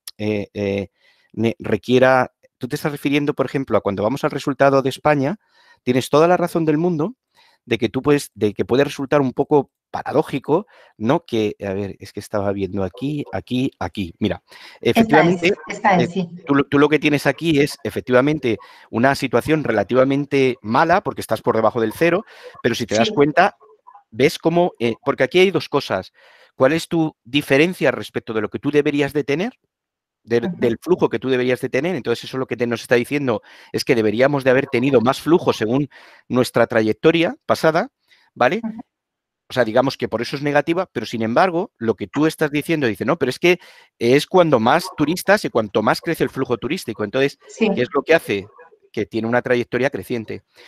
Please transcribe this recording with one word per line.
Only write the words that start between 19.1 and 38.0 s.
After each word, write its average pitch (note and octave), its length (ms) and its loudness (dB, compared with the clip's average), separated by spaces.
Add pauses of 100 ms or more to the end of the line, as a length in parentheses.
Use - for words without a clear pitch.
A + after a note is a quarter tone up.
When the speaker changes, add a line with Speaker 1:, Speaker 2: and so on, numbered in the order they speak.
Speaker 1:
situación C3+ 480 0
relativamente C3 1000 0
mala E3 400 2
porque G#2+ 200 -8
estás A2 200 -4
por A2+ 140 0
debajo A2 260 2
del A2 120 -2
cero, E3+ 320 0 (360)
pero A#2 140 -2
si A#2 100 -6
te - 80 -6
das A2+ 140 4
Speaker 2:
Sí. G#2+ 80 -6
Speaker 1:
cuenta, D3+ 420 2 (540)
ves C3 260 0
cómo, E3+ 420 0
eh, A#2 140 -2 (100)
porque C3 200 -2
aquí F3+ 160 0
hay F#3+ 100 6
dos D#3+ 180 -4
cosas. G#2+ 460 -4 (420)
¿Cuál C3 180 2
es E3 140 -4
tu D#3+ 360 -2
diferencia D3 680 0
respecto A2+ 440 -8
de A2 80 -2
lo G#2 80 -4
que A2+ 100 -8
tú C#3 100 -4
deberías C#3+ 440 0
de D3 100 -2
tener? F3 300 -4 (680)
Del, A#2 220 -2
Speaker 2:
Ujú. F3 140 -6
Speaker 1:
del A#2 200 0
flujo E3+ 300 0
que D3+ 80 -4
tú C3 120 -6
deberías B2+ 320 0
de B2+ 80 -6
tener. D#3+ 260 -2
Entonces, A#2 300 -4
eso C3 120 -10
lo B2+ 80 -4
que A#2+ 100 -8
te, A#2+ 120 -4
nos A#2 160 -4
está - 100 0
diciendo B2 480 0 (300)
es - 120 -4
que C3 120 2
deberíamos B2 480 2
de C3 80 4
haber C3 160 2
tenido B2+ 340 2
más C3 180 0
flujo D3+ 320 2
según B2 380 -2 (400)
nuestra A#2+ 380 2
trayectoria D#3+ 680 0 (100)
pasada, D#3+ 420 2 (460)